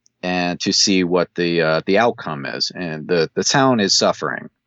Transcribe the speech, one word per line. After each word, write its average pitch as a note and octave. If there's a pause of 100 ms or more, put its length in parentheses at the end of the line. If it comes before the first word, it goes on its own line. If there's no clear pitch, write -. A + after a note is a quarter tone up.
(220)
and F2+
to G2
see F#2
what F2
the, E2+
uh, D#2+
the F#2+
outcome F2
is. B1+
And D#2
the, E2
the F#2
town C3
is G2
suffering. D#2+ (180)